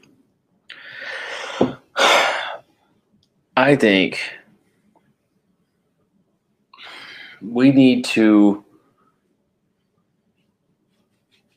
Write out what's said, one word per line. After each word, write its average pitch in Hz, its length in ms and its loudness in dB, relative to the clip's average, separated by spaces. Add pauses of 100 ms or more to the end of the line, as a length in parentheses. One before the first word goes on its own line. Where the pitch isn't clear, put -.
(1600)
<sighs> - 160 -2 (1800)
I 135 200 2
think 98 440 0 (3250)
we 123 300 0
need 127 340 4
to 104 580 2 (3000)